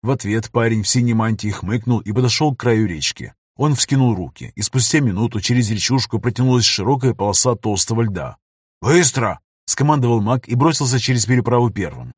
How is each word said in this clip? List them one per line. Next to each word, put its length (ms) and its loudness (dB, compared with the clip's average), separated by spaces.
В 80 -4
ответ 400 -2
парень 320 0
в 60 -4
синей 260 0
мантии 360 0
хмыкнул 500 -2
и 120 -8
подошёл 420 0
к 60 -10
краю 260 2
речки. 480 -8
Он 180 0
вскинул 400 2
руки, 400 -10
и 80 -8
спустя 380 0
минуту 400 0
через 300 0
речушку 500 -2
протянулась 440 2
широкая 500 0
полоса 420 0
толстого 460 -2
льда. 340 -4
Быстро! — 600 2
скомандовал 540 2
маг 280 -2
и 60 -4
бросился 460 2
через 260 0
переправу 440 2
первым. 480 -8